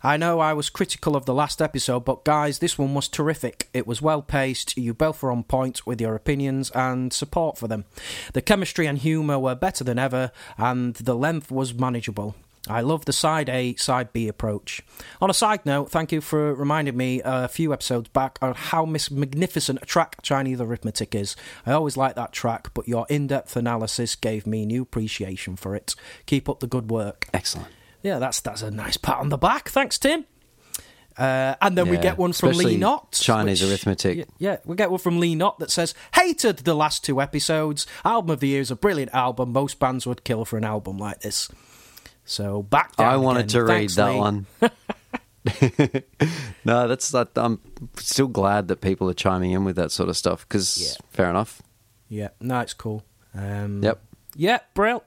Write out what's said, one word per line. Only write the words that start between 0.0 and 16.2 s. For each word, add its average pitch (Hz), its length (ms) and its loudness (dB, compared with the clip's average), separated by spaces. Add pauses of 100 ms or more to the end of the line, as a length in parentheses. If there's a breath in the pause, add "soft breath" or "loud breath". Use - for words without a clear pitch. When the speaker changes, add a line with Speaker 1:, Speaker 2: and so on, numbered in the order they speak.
Speaker 1:
"I 143 140 4
know 170 240 2
I 156 120 4
was 147 180 -2
critical - 460 -2
of 127 80 -2
the 127 100 0
last 143 280 0
episode, 127 420 -2
but 131 200 -2
guys, 147 340 2
this 170 200 0
one 139 160 0
was 139 140 -2
terrific. 147 640 -4
It 127 140 -2
was 113 160 -4
well 151 200 2
paced, 135 540 -2
you 117 180 -2
both 156 280 0
were 135 100 0
on 120 120 0
point 131 420 -2
with 117 140 -4
your 110 140 0
opinions 135 580 -2
and 127 400 0
support 156 460 -2
for 117 100 -6
them. 107 160 -4 (480 loud breath)
The 131 100 -2
chemistry 185 440 0
and 143 120 -2
humour 151 400 0
were 131 180 0
better 180 280 -2
than 123 140 0
ever, 127 320 0 (260 loud breath)
and 123 380 0
the 120 220 -2
length 147 340 -2
was 131 240 -2
manageable. 113 600 -2 (360)
I 113 120 0
love 151 240 0
the 139 80 0
side 156 340 2
A, 127 280 -2
side 127 360 -2
B 113 160 -2
approach. - 540 -6 (400 loud breath)
On 190 80 4
a 180 40 4
side 214 300 2
note, 143 260 0
thank 160 220 0
you 156 80 0